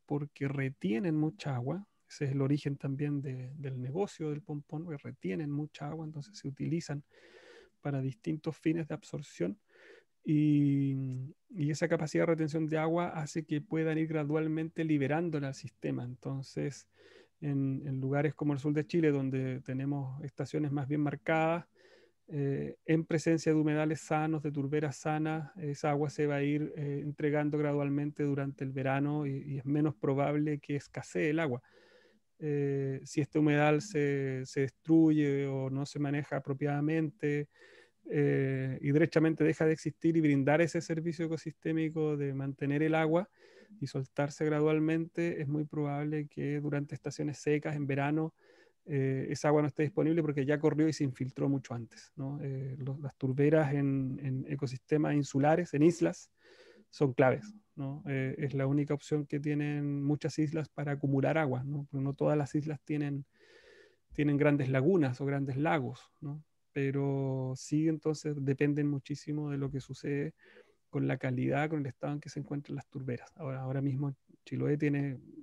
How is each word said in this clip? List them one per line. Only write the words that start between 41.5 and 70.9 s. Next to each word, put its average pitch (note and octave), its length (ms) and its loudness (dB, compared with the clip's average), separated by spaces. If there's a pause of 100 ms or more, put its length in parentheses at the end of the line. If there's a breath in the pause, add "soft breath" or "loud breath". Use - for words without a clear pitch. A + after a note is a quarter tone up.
de C#3 160 -2
mantener C#3 500 0
el D#3+ 120 4
agua D#3+ 340 4 (500 loud breath)
y C#3 100 -6
soltarse C#3+ 580 -4
gradualmente, D#3 960 2
es C3+ 60 -4
muy D3+ 160 0
probable D3 640 -4
que C#3+ 320 -4
durante D3 340 -2
estaciones D3 440 -6
secas, D3+ 380 0
en D3 100 -2
verano, D3 460 0 (540 soft breath)
eh, C3+ 420 0
esa D3+ 200 0
agua D3+ 120 6
no D3+ 80 2
esté D#3 140 -2
disponible D#3 400 2
porque C#3+ 240 0
ya D3 120 2
corrió D3+ 300 4
y C#3+ 60 0
se D3+ 100 0
infiltró C3+ 460 -2
mucho C3+ 240 -2
antes, - 420 -12
¿no? C#3+ 260 -8
Eh, C3+ 360 -6
los, C3+ 220 -6
las C#3 160 -8
turberas C#3+ 580 4
en, C3+ 480 0
en C3 260 -4
ecosistemas D3 680 -2
insulares, D3 600 2
en C#3+ 80 4
islas, E3+ 480 2 (580 loud breath)
son C#3 240 2
claves, B2+ 420 4 (220)
¿no? C#3 320 -8
Eh, C3+ 300 -2
es C#3+ 160 -4
la C3+ 120 2
única D3 280 2
opción D3 320 -2
que D3 120 -4
tienen D3 640 -2
muchas D3 380 0
islas D#3 280 0
para D3 240 -4
acumular C#3 460 2
agua, B2+ 240 0
¿no? C#3+ 260 -6
Porque C3+ 140 -4
no C#3 120 -2
todas D3+ 220 2
las D3 200 -2
islas D3+ 260 -2
tienen, C#3+ 440 -4 (840 loud breath)
tienen D3 260 2
grandes C#3+ 320 4
lagunas C3+ 500 4
o C#3 60 -2
grandes C#3 300 -2
lagos, C#3+ 540 -2 (100)
¿no? D3+ 220 -8 (300)
Pero C3+ 840 0
sí, D#3 300 0
entonces, D#3 540 -2
dependen C#3+ 480 2
muchísimo D3 640 -4
de C#3+ 80 -4
lo C#3 120 -4
que C3+ 100 -4
sucede C#3+ 540 -6 (540 loud breath)
con C3+ 180 -2